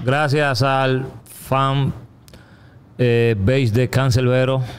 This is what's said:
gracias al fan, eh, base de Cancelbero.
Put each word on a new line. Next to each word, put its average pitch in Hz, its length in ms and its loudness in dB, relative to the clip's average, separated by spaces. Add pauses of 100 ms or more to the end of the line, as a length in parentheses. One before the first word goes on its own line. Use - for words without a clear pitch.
gracias 139 580 0
al 135 440 0 (180)
fan, 135 680 -2 (1040)
eh, 117 400 2
base 123 320 2
de 120 180 0
Cancelbero. 131 720 0 (160)